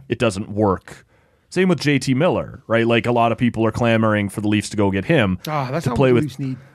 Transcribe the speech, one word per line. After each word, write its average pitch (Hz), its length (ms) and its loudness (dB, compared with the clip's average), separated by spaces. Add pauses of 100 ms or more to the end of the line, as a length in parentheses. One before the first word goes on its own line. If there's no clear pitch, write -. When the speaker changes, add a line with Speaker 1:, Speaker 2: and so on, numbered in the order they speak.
Speaker 1:
it 113 120 -4
doesn't 107 300 -2
work. 101 560 -2 (460)
Same 185 160 0
with 170 140 2
J 143 180 2
T 131 160 -2
Miller, 127 520 -2
right? 113 200 2
Like, 117 200 2
a 123 40 0
lot 117 200 2
of 107 60 -4
people 113 280 0
are 110 60 0
clamoring 110 580 0
for 110 120 -10
the 104 60 -2
Leafs 104 220 0
to 104 80 -10
go 101 120 2
get 95 160 -2
him 104 320 2 (100)
Speaker 2:
Ah, 147 240 -4
that's 156 120 -6
Speaker 1:
to 131 60 -2
Speaker 2:
not 123 80 -4
Speaker 1:
play 131 160 4
Speaker 2:
what 120 80 4
the 151 60 -2
Speaker 1:
with - 120 -12
Speaker 2:
Leafs - 0 -
need. 131 180 -6 (180)